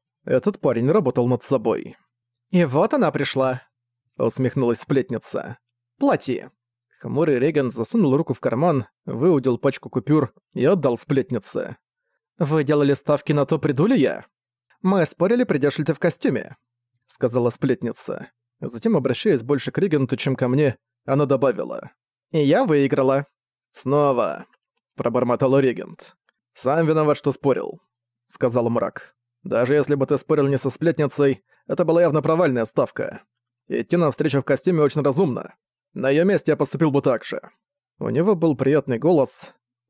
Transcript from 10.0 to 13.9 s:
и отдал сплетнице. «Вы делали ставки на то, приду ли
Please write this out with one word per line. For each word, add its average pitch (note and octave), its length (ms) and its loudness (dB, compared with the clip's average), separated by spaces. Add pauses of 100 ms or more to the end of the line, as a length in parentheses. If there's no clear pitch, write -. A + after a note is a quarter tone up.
и B2 140 0
отдал C#3 320 0
сплетнице. - 800 -4 (600)
«Вы D#3 240 0
делали C#3+ 300 2
ставки C#3+ 400 0
на C#3+ 140 2
то, D#3+ 120 0
приду D3 280 0
ли A#3+ 120 4